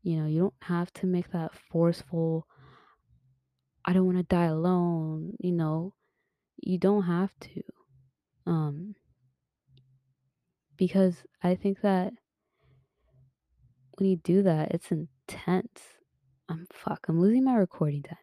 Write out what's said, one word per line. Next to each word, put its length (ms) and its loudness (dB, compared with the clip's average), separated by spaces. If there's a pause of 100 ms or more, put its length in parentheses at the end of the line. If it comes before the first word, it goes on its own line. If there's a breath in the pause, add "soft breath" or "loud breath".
You 180 -2
know, 60 -2
you 140 0
don't 220 0
have 320 -4
to 120 -6
make 260 -2
that 220 -6
forceful 920 0 (1400 soft breath)
"I 80 0
don't 140 4
wanna 180 2
die 220 2
alone," 960 0
you 120 -2
know? 420 -2 (640)
You 220 -4
don't 260 2
have 360 0
to, 220 -16 (840)
um, 480 -4 (1800)
because 480 2 (180)
I 140 2
think 260 -4
that 300 0 (1900)
when 120 2
you 60 2
do 260 2
that, 300 2
it's 180 -6
intense. 920 -6 (640)
Um, 240 -8
fuck, 360 -8
I'm 120 2
losing 240 4
my 100 2
recording 480 0
time. 200 -16